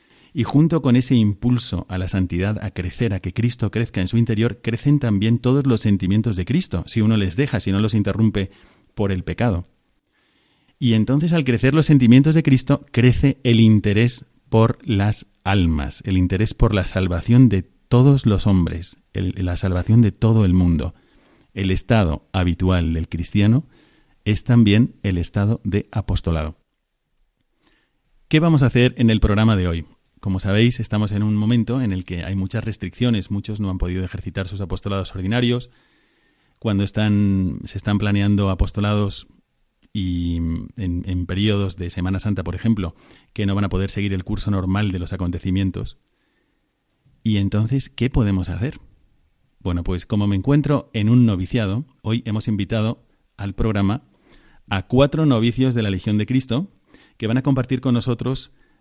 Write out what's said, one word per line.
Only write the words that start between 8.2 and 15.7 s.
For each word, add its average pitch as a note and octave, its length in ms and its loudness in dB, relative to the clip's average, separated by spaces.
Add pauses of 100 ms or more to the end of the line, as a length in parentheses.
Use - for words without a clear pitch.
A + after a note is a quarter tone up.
por G2+ 180 -2
el F2+ 120 -4
pecado. F2+ 420 -2 (1120)
Y A#2 160 2
entonces, C3+ 400 2
al E3 120 0
crecer B2 280 0
los D#3 140 4
sentimientos C#3 480 8
de E3 80 2
Cristo, C#3 480 2
crece B2 520 2
el A#2 160 4
interés A2 680 4 (220)
por A2+ 380 2
las G#2 400 0 (160)
almas, E2 640 0